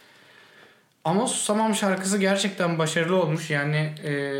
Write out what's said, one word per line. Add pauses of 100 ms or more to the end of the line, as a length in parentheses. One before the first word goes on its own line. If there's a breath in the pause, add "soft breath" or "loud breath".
(1040 loud breath)
Ama
Susamam
şarkısı
gerçekten
başarılı
olmuş.
Yani, (120)
e, (260)